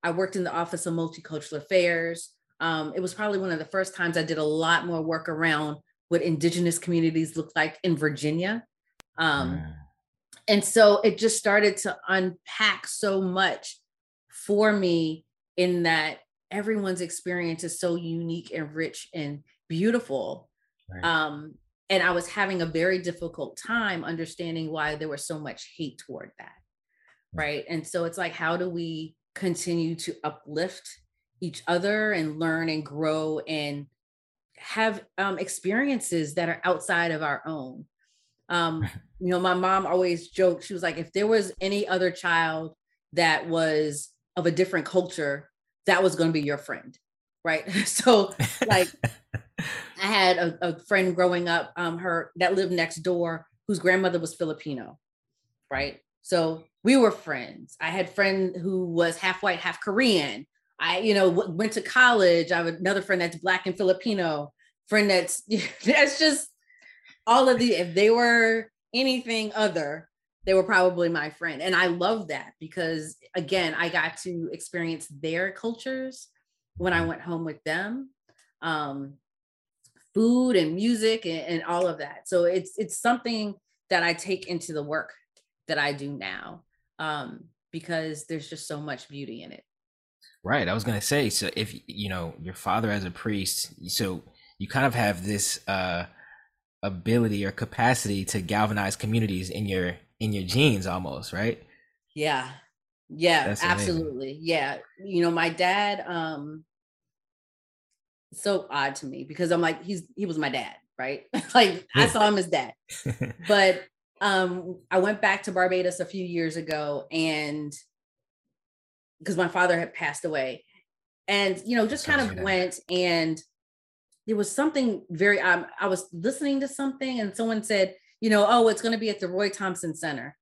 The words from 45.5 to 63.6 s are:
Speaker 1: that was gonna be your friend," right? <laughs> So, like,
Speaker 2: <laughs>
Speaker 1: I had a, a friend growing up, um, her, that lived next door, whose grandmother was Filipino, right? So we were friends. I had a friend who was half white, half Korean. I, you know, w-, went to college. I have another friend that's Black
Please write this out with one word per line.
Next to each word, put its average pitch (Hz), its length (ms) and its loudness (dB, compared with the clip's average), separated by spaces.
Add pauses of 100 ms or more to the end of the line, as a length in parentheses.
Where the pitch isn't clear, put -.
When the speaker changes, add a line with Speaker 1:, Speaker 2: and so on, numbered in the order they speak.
Speaker 1:
that 190 180 6
was 170 120 4
gonna 165 180 4
be 156 80 2
your 143 160 -2
friend," - 400 -14 (460)
right? 160 280 -2
<laughs> 196 160 0
So, 208 480 6 (300)
like, 190 320 4
Speaker 2:
<laughs> - 640 -8 (420)
Speaker 1:
I 196 60 0
had 190 300 6
a, 170 200 0 (120)
a 160 100 -6
friend 185 360 2
growing 175 320 2
up, 170 300 0
um, 170 220 -2
her, 170 380 -4
that 180 180 2
lived 185 180 2
next 165 240 0
door, 170 500 -2 (200)
whose 196 120 0
grandmother 185 400 4
was 165 160 -8
Filipino, 151 640 -6 (720)
right? 139 280 -4 (220)
So 160 440 0 (180)
we 247 140 8
were 226 140 8
friends. - 680 -10
I 160 100 -2
had 180 160 -2
a 185 60 -12
friend 190 440 0
who 185 320 -2
was 170 300 2
half 185 260 -2
white, 180 160 0
half 165 220 -6
Korean. 185 640 2 (340)
I, 175 200 0
you 220 140 4
know, 190 180 6
w-, 190 200 0
went 202 220 -2
to - 80 -2
college. 185 720 6
I 175 60 2
have 170 100 0
another 185 340 0
friend 185 200 0
that's 170 160 -2
Black 185 280 0